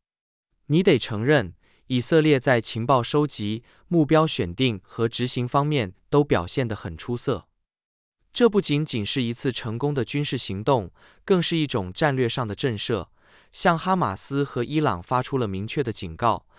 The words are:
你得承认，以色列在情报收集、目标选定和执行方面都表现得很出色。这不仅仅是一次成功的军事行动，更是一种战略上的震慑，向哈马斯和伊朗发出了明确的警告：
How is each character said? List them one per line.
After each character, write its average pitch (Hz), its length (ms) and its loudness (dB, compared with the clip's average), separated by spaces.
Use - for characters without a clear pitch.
你 156 160 4
得 175 160 6
承 107 260 -4
认， 123 300 2
以 127 140 0
色 160 200 2
列 151 200 4
在 123 200 2
情 110 260 -4
报 127 180 2
收 147 240 0
集、 107 340 -6
目 165 180 4
标 156 220 4
选 90 300 -2
定 120 260 0
和 - 260 -2
执 123 200 -4
行 123 180 -2
方 143 180 2
面 135 280 -2
都 147 140 4
表 98 240 0
现 131 180 -2
得 107 80 -4
很 87 220 -10
出 120 200 -6
色。 117 300 -4
这 240 160 6
不 208 140 2
仅 147 240 0
仅 110 180 -4
是 127 180 -2
一 117 120 -2
次 123 180 -4
成 113 260 -6
功 143 140 -2
的 131 140 -2
军 147 180 -4
事 139 140 -4
行 98 260 -6
动， 117 260 2
更 185 160 4
是 165 160 0
一 151 80 0
种 95 260 -4
战 143 240 0
略 123 140 2
上 120 180 -4
的 101 60 -4
震 117 240 -2
慑， 98 300 -4
向 170 260 2
哈 185 160 0
马 120 220 0
斯 139 260 -4
和 131 220 -4
伊 151 160 -2
朗 104 220 0
发 127 200 -2
出 - 140 -4
了 123 100 0
明 98 220 -4
确 151 140 -2
的 120 100 -2
警 82 240 -8
告： 110 300 0